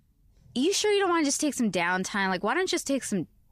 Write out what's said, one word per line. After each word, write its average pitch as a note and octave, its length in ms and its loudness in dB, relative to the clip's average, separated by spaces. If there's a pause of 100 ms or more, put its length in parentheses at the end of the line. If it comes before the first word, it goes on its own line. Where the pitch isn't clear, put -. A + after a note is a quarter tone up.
(540)
"You D4 180 2
sure G#4+ 180 0
you G4+ 100 4
don't F#4+ 100 2
wanna E4 160 4
just C#4 140 -2
take D4 140 0
some A3+ 160 0
downtime? F#3 600 0
Like, F3+ 120 -2
why A3 120 0
don't F4 80 0
you F#4 60 0
just - 180 -4
take C#4 180 -2
some F#3 220 -2 (260)